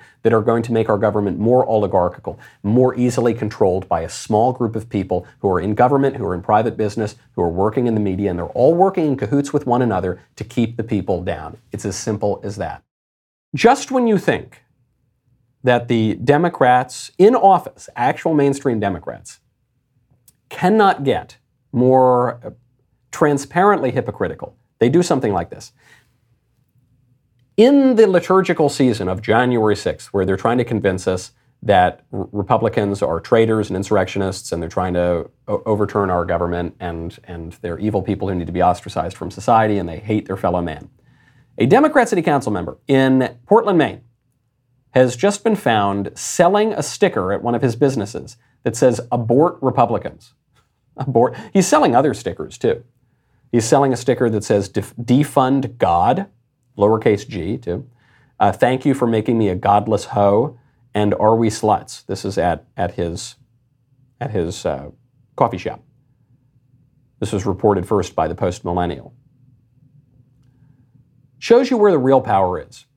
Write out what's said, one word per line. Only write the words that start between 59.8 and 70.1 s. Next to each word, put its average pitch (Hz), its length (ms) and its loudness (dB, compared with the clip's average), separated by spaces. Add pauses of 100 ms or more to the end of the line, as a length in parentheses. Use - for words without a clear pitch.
hoe," 104 520 0 (380)
and 104 180 0
"Are 110 220 2
we 113 140 2
sluts?" - 580 -2
This - 180 -8
is 95 140 -6
at, 85 260 -2 (100)
at 87 200 -6
his, 87 400 -8 (840)
at - 120 -8
his, 87 340 -4
uh, 73 240 -6 (460)
coffee 110 240 0
shop. - 240 -10 (1400)
This 104 120 -6
was 98 140 -4
reported 98 400 2
first 98 300 -2
by 80 120 -2
the 80 60 -6
Post 90 320 -6
Millennial. 87 480 -4 (2250)